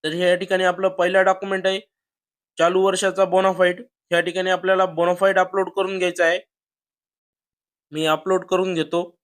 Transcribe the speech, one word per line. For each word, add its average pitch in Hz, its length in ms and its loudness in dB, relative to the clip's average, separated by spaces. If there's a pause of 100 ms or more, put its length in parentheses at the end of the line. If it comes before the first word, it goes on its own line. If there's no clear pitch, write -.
तर 156 100 -4
ह्या 180 220 2
ठिकाणी 185 280 -2
आपला 185 240 0 (100)
पहिला 185 240 2
डॉक्युमेंट 190 440 0
आहे 190 140 0 (760)
चालू 180 240 2
वर्षाचा 190 420 0
बोनाफाईड. 185 580 2 (280)
ह्या 175 100 2
ठिकाणी 180 300 -4
आपल्याला 185 440 2
बोनाफाईड 180 440 2
अपलोड 185 380 0
करून 190 220 -2
घ्यायचा 180 260 0
आहे. 170 160 0 (1500)
मी 160 140 -4
अपलोड 185 400 0
करून 185 280 -2
घेतो. 165 280 -2 (220)